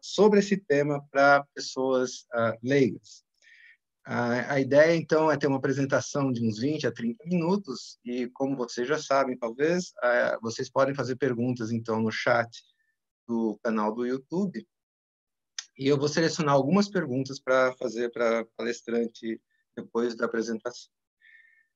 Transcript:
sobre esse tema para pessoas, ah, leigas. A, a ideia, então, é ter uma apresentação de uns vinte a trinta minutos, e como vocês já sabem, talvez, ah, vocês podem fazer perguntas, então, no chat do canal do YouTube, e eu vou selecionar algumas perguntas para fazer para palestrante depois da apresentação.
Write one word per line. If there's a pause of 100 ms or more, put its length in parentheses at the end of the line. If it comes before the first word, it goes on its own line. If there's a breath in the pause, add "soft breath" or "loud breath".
sobre
esse
tema
para
pessoas,
ah,
leigas. (800 soft breath)
A,
a
ideia,
então,
é
ter
uma
apresentação
de
uns
vinte
a
trinta
minutos,
e
como
vocês
já
sabem,
talvez,
ah,
vocês
podem
fazer
perguntas,
então,
no
chat (760)
do
canal
do
YouTube, (1080)
e
eu
vou
selecionar
algumas
perguntas
para
fazer
para (140)
palestrante (380)
depois
da
apresentação. (880 soft breath)